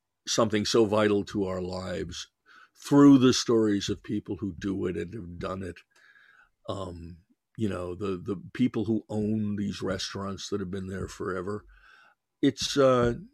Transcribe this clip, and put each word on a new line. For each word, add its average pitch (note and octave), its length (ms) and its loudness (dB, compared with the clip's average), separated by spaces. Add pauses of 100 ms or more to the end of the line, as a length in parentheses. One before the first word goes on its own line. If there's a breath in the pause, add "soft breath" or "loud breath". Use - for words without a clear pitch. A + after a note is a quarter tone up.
(280)
something G#2+ 380 0
so A#2 200 4
vital G#2 380 2
to G2+ 220 -4
our F#2 160 -6
lives F2+ 680 -8 (600 soft breath)
through C#3+ 300 10
the B2 160 6
stories G#2+ 560 2
of G2+ 140 -6
people G#2 360 -6
who G2 200 -6
do G2 260 -4
it F2+ 120 -4
and F#2 160 -8
have F2 260 -12
done F#2 240 -6
it. F2 140 -10 (920 soft breath)
Um, F2+ 500 -8 (400)
you A2 120 0
know, F2+ 260 -6
the, F#2+ 280 -6
the G2+ 120 -6 (180)
people B2 320 0
who A2 240 -2
own G#2+ 460 -2
these G2+ 260 -4
restaurants G2 680 -6
that G2+ 100 -4
have F#2 120 -8
been F#2+ 160 -8
there F#2 200 -8
forever. F#2 560 -6 (760 soft breath)
It's, - 360 0
uh, B2+ 360 4 (200)